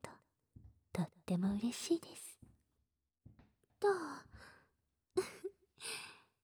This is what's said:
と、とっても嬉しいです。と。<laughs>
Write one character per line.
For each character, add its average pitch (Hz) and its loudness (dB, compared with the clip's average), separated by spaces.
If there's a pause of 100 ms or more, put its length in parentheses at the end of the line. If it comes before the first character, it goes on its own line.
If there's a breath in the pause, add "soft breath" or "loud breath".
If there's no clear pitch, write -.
と、 - -12 (800)
と 175 2
っ - -2 (160)
て 180 4
も 196 4
嬉 226 2
し - 4
い - 0
で - -12
す。 - -16 (1400)
と。 415 8
<laughs> 392 8 (2500 loud breath)